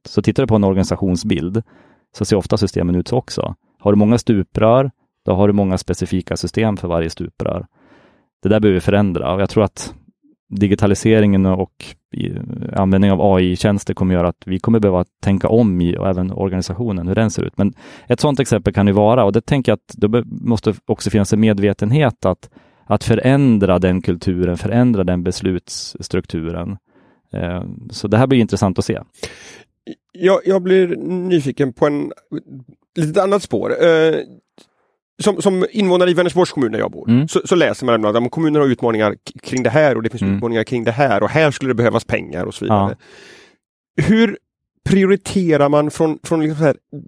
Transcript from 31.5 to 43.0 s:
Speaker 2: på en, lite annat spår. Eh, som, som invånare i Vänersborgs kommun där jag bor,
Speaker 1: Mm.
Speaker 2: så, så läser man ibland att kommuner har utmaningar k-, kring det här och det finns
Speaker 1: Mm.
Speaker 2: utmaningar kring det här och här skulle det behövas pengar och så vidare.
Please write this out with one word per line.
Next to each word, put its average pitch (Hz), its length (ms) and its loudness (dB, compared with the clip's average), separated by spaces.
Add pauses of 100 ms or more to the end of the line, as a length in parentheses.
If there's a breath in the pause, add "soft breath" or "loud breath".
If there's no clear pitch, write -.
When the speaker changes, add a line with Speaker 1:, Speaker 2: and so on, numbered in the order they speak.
Speaker 2:
på 151 140 0
en, 143 240 -4 (840)
lite 170 280 0
annat 196 200 0
spår. 104 280 -4 (120)
Eh, 160 320 4 (1080)
som, 208 180 0
som 185 300 0
invånare 180 380 2
i 175 40 4
Vänersborgs 175 380 2
kommun 123 200 -2
där 104 80 -4
jag 101 120 -4
bor, - 180 -6
Speaker 1:
Mm. 127 180 4
Speaker 2:
så, - 180 0
så 185 100 0
läser 135 300 0
man 120 100 2
ibland 107 220 2
att 123 140 -2
kommuner 151 280 0
har 139 80 2
utmaningar 113 440 0
k-, - 320 -12
kring 127 200 -4
det 120 60 2
här 139 280 2
och 113 60 -4
det 113 60 -2
finns 110 120 -8
Speaker 1:
Mm. 98 140 0
Speaker 2:
utmaningar 113 280 -2
kring 120 200 -4
det 117 80 -2
här 113 320 0
och 101 60 0
här 151 220 2
skulle 131 200 -6
det 120 40 -2
behövas 113 300 0
pengar 90 400 -6
och 101 80 -8
så - 120 -8
vidare. 101 300 0 (1000 loud breath)